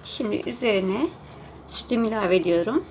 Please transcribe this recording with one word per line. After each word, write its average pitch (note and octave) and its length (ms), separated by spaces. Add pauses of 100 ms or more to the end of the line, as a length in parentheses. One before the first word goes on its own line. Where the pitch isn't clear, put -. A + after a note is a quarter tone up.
Şimdi - 420
üzerine A3 640 (600)
sütümü A#3 400
ilave G3+ 280
ediyorum. F3 540